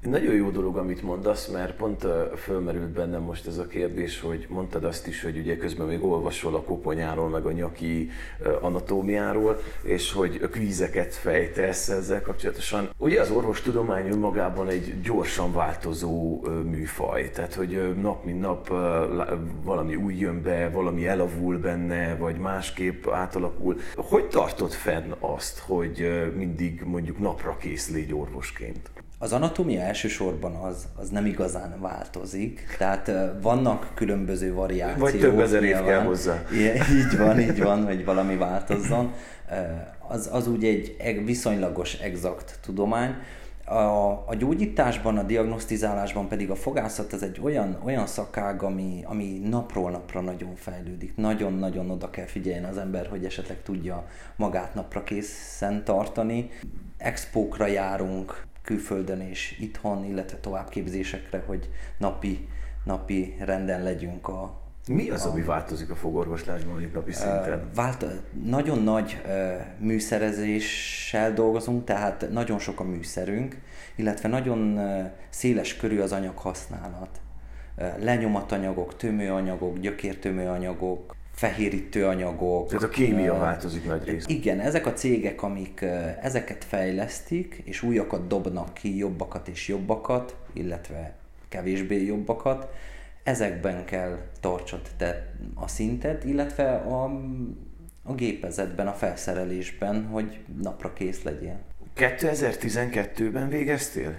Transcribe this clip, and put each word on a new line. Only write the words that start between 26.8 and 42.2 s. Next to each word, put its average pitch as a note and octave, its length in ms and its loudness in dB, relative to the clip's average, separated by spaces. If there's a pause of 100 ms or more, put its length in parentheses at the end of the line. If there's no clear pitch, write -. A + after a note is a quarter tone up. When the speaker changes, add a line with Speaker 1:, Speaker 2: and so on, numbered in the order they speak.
Speaker 1:
mondjuk E2+ 320 -2
napra E2+ 380 0
kész - 340 -4
légy D2+ 240 -2
orvosként? - 760 -6 (280)
Speaker 2:
Az A2 140 -2
anatómia D3+ 480 2
elsősorban F2+ 720 -2
az, F2+ 320 -6 (100)
az G2 120 -6
nem G2+ 180 2
igazán F#2 540 -2
változik, G2 840 -6 (140)
tehát, F#2+ 300 2
ö, F#2+ 180 4 (160)
vannak A#2 520 4
különböző F#2+ 600 2
variációk F2+ 560 2
Speaker 1:
Vagy A#2+ 80 4
több A2 200 10
ezer G#2 240 8
év G2+ 120 6
Speaker 2:
nyilván. F#2+ 120 4
Speaker 1:
kell F#2+ 180 8
hozzá. F2+ 380 2 (100)
Speaker 2:
I-, A#2+ 440 8
így B2 220 6
van, A2 220 8
így G#2 220 4
van, G2+ 220 6
hogy F#2 200 0
valami F#2+ 320 4
változzon. G2+ 760 2 (380)
Ö, - 40 -4 (540)
az, A2 240 -4
az A#2+ 160 2
úgy A2 160 2
egy G#2 340 4
eg-, G#2+ 260 0
viszonylagos, G2+ 720 0
exakt F2 680 -4